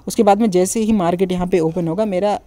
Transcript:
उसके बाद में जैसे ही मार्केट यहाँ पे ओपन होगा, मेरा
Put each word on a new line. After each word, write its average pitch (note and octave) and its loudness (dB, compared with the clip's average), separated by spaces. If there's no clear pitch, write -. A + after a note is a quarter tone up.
उसके A3 -2
बाद G3+ 4
में A3+ 2
जैसे F#3 0
ही A3 0
मार्केट F3+ 0
यहाँ F3+ -2
पे F3 0
ओपन E3 -2
होगा, F#3 -2
मेरा G3 -2